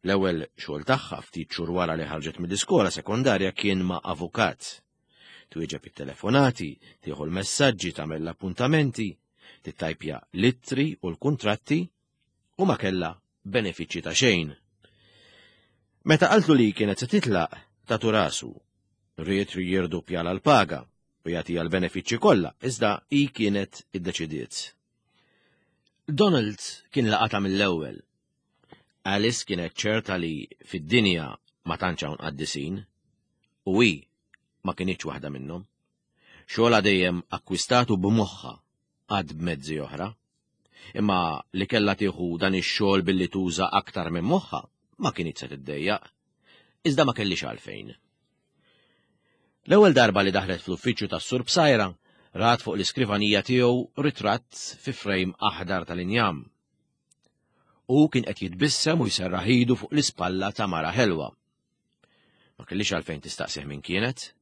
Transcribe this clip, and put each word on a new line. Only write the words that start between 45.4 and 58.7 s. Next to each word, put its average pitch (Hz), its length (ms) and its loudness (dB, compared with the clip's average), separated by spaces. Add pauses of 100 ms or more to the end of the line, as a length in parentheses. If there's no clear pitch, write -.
tiddejjaq. 73 540 -4 (760)
Iżda 147 240 4
ma - 80 0
kellix 92 320 -2
għalfejn. 52 540 -14 (1600)
L-ewwel 190 320 8
darba 101 240 6
li 98 80 4
daħlet 92 320 -2
fl-uffiċċju 101 480 -4
tas-Sur 123 320 -4
Bsajra, 123 460 4 (500)
rat 117 240 4
fuq 98 160 -6
l-iskrivanija 104 640 2
tiegħu 123 640 2
ritratt 104 480 -2 (240)
fi - 160 -8
frame 92 480 -2
aħdar 95 480 -2
tal-injam. 90 540 -2 (1500)
U 147 240 8
kien 123 160 2
qed 104 140 -6
jitbissem 143 580 0